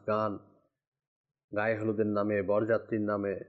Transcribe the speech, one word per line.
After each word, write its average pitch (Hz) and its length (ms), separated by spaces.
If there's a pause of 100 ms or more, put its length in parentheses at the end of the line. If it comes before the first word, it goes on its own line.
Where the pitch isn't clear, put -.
গান, 107 300 (1160)
গায়ে 110 220
হলুদের 107 300
নামে, 104 340
বরযাত্রীর 107 600
নামে, 101 340 (140)